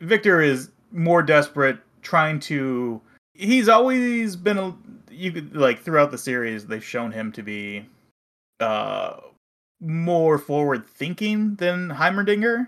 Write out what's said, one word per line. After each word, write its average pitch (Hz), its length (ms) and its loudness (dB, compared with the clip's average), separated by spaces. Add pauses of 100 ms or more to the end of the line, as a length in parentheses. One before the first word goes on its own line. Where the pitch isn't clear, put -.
Victor 196 400 2
is 135 300 2 (200)
more 170 300 4
desperate, 143 560 2 (240)
trying 156 380 0
to. 127 600 -4 (360)
He's 220 340 2
always 240 640 2
been 196 220 -2
a, 190 180 -6 (360)
you 175 200 -8
could, 151 240 -10
like, 127 240 2
throughout 147 300 2
the 123 80 -8
series, 113 480 -4
they've 107 180 -8
shown 117 280 -6
him 110 220 -8
to 113 100 -12
be, 104 440 -10 (720)
uh, 107 560 -4 (600)
more 160 600 2
forward 143 480 -2
thinking 214 680 -4
than 180 320 -2
Heimerdinger, 208 800 0